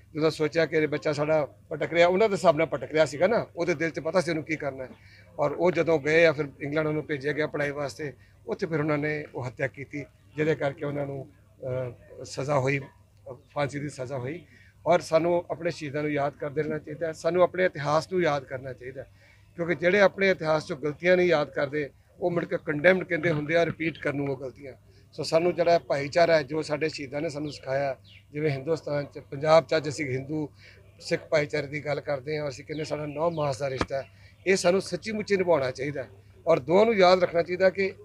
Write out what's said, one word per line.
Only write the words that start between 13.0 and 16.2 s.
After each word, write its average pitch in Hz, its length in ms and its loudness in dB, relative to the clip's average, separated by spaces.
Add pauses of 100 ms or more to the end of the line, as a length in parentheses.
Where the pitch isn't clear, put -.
ਫਾਂਸੀ 143 260 -4
ਦੀ 143 100 -8
ਸਜ਼ਾ 131 280 -8
ਹੋਈ। 143 280 -10 (420)
ਔਰ 170 120 6
ਸਾਨੂੰ 170 520 2
ਆਪਣੇ 165 200 -4
ਸ਼ਹੀਦਾਂ 147 300 -6
ਨੂੰ 151 100 -2
ਯਾਦ 143 220 -2